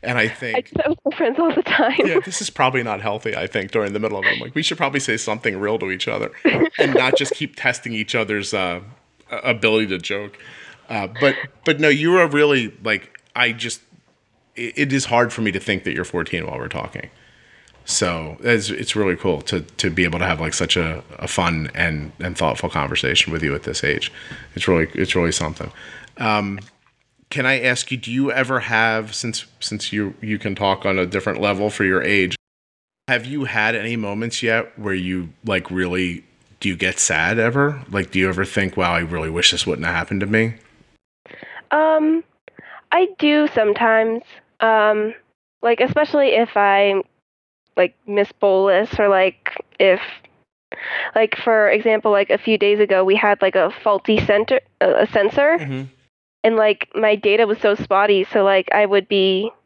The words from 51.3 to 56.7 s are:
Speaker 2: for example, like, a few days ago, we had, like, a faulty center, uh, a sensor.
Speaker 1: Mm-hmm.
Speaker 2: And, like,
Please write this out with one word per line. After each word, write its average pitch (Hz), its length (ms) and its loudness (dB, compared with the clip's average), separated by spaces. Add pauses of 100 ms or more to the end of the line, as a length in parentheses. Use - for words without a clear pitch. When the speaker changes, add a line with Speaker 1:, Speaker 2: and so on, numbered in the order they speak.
Speaker 2:
for 220 340 2
example, 220 400 2
like, 202 200 2
a - 80 2
few 220 200 2
days 208 220 4
ago, 196 240 4
we 190 120 4
had, 208 260 2
like, 190 140 2
a 185 140 2 (120)
faulty 208 420 2
center, 214 360 2 (200)
uh, 190 180 4
a - 100 4
sensor. 285 500 2
Speaker 1:
Mm-hmm. 135 240 -6 (600)
Speaker 2:
And, 226 120 4
like, 214 380 2